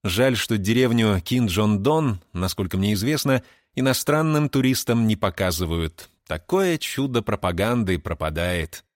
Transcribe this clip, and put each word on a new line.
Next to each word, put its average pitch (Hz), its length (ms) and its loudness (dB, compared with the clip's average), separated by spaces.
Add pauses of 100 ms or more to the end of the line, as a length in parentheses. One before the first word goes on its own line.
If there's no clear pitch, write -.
Жаль, 113 320 2
что 110 200 -2
деревню 113 640 2
Кинджондон, 107 1000 2 (100)
насколько 92 460 -2
мне 101 140 2
известно, 131 500 0 (320)
иностранным 151 720 0
туристам 123 580 2
не 110 80 2
показывают. 85 960 -2 (180)
Такое 175 520 -2
чудо 131 440 -4
пропаганды 95 760 -2
пропадает. 80 880 -4 (120)